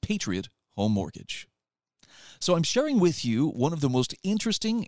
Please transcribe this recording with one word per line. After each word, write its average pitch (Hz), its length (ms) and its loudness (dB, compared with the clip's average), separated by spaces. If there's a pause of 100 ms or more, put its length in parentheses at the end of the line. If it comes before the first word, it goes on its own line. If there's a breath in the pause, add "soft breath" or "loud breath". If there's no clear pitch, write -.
Patriot 98 480 -4 (260)
Home 104 180 2
Mortgage. - 540 -6 (920 loud breath)
So 180 140 4
I'm 165 80 2
sharing 277 360 2
with 175 260 2
you 120 240 2
one 139 240 0
of 160 80 -6
the 139 80 2
most - 340 0
interesting 220 640 -2